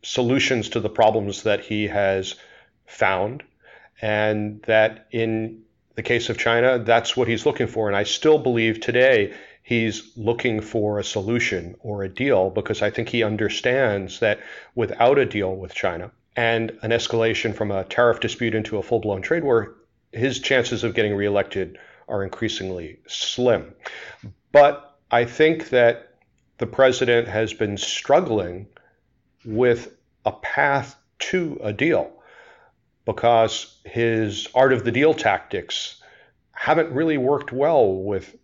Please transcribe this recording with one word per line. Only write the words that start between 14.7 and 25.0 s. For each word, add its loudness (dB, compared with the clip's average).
without 2
a 4
deal -4
with -14
China -4
and 0
an -2
escalation 0
from -4
a -4
tariff 2
dispute -2
into -4
a -4
full-blown -2
trade -2
war, 0
his -2
chances 0
of -2
getting 0
reelected -2
are -4
increasingly -8
slim. -2
But 4